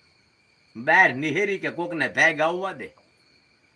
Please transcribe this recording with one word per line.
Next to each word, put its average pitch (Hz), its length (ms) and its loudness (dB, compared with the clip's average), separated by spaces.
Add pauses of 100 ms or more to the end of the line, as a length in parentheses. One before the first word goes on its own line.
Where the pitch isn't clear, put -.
(760)
બહાર 160 380 4
નિહેરી 175 440 -2
કે 156 120 -6
કોકને 165 380 -4
ભેગ 151 320 0
આવવા 180 320 -2
દે. 104 160 -14 (880)